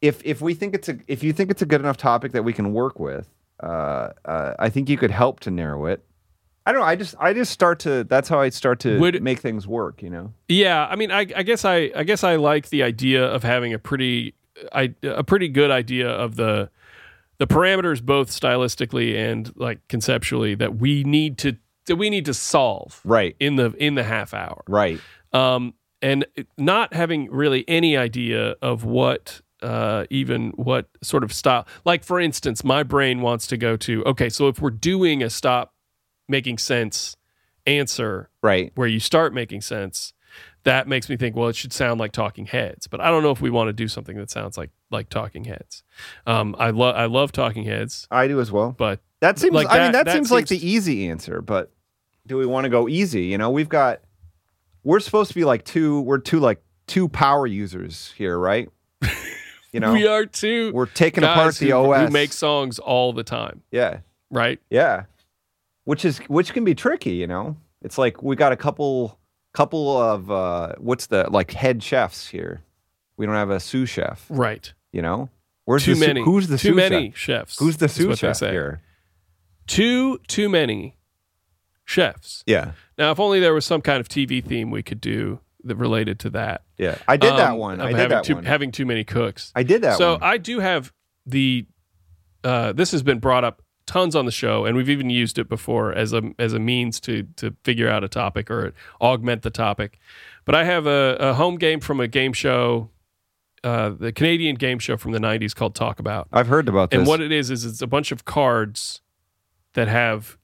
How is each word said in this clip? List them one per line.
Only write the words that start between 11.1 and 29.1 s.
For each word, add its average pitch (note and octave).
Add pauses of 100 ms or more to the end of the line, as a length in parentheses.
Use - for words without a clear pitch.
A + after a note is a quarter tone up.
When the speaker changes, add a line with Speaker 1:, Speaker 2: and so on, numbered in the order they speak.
Speaker 2:
I, G3 (100)
I F#3+
guess G#3+
I, F3
I D3+
guess G3
I F3
like D3
the C#3+
idea B2+
of B2+
having A#2+
a G#2+
pretty, B2 (380)
I, C3
a C3+
pretty F#3+
good C#3+
idea B2
of A#2
the, G#2+ (680)
the C#3
parameters, F3
both C#3
stylistically B2
and, A2+
like, A#2+
conceptually, A#2
that A2
we C#3
need D3
to, C3+ (300)
that F3
we G#3
need G3
to C#3
solve -
Speaker 1:
Right. G2
Speaker 2:
in C#3+
the, A#2+
in D3
the B2
half G#2+
hour. F2+
Speaker 1:
Right. F#2 (320)
Speaker 2:
Um, B2+ (280)
and C3+ (340)
not F#3
having D#3+
really C3+
any E3
idea A#2
of A#2+
what, B2+ (220)